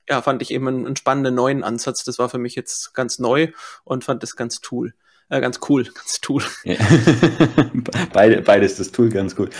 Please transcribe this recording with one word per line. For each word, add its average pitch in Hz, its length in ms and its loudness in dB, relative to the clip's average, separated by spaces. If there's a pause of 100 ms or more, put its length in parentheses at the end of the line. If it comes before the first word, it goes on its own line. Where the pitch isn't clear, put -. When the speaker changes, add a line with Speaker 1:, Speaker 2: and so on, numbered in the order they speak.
Speaker 1:
ja, 135 140 0
fand 135 200 0
ich - 80 -8
eben 131 180 -4
einen, 131 180 -4
einen 135 100 -6
spannenden 135 380 0
neuen 135 300 0
Ansatz. 117 400 -6
Das 123 140 -6
war 123 100 0
für 131 100 -8
mich 120 160 -8
jetzt - 400 -12
ganz 127 240 -6
neu 131 300 2 (360)
und 127 200 -6
fand 135 180 -4
das - 140 -12
ganz 120 240 -8
tool. 120 340 -8 (360)
Äh, 139 100 -2
ganz 127 280 -4
cool, 135 160 2
<laughs> - 100 -14
ganz - 260 -10
tool. 139 220 -4 (200)
Speaker 2:
Ja. - 140 -4
<laughs> 127 1400 2
Beide, 104 300 6
beides, 101 340 4
das - 160 -8
Tool, 117 160 4
ganz 98 300 -2
cool. 98 100 -4 (120)